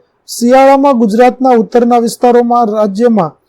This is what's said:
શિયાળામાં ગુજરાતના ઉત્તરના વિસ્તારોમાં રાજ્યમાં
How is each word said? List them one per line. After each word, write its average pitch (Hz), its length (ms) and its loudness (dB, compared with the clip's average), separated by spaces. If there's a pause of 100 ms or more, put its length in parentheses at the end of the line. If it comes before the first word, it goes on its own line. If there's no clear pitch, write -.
(280)
શિયાળામાં 269 640 2
ગુજરાતના 247 560 0
ઉત્તરના 240 500 0
વિસ્તારોમાં 240 680 0
રાજ્યમાં 214 680 -2 (140)